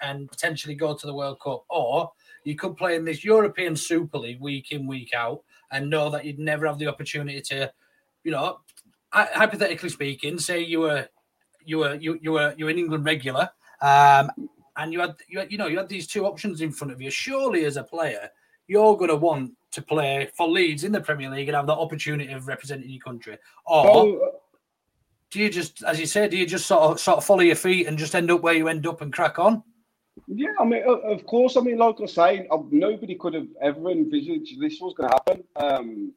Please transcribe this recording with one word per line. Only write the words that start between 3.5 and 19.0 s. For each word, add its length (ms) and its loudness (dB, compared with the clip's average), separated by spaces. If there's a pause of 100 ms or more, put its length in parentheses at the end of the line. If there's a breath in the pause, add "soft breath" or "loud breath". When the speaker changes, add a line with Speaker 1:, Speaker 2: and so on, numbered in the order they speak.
Speaker 1:
Super 420 -2
League 240 -10
week 300 -10
in, 160 -8
week 260 -10
out, 300 -4 (280 soft breath)
and 180 -6
know 200 0
that 160 -6
you'd 140 -10
never 280 -2
have 120 -4
the 80 -6
opportunity 540 -8
to, 300 -6 (540)
you 60 -4
know, 280 -4 (540)
hy-, 200 4
hypothetically 540 0
speaking, 500 -6
say 240 -4
you 200 -2
were, 260 0 (560)
you 140 -4
were, 180 0
you, 260 -6
you 120 -2
were, 240 0
you 80 -8
were 60 0
an 80 -4
England 260 -2
regular, 440 -2 (320 soft breath)
um, 480 8 (460)
and 160 -8
you 80 -4
had, 160 -4 (140)
you 100 -8
had, 120 -8
you 60 -6
know, 100 -4
you 100 -4
had 120 -4
these 180 -10
two 180 -4
options 340 -6
in 140 -4
front 180 -10
of 100 -16
you. 80 -10
Surely, 540 -2
as 140 -2
a 60 -6
player, 460 -6 (380)
you're 300 6
gonna 180 2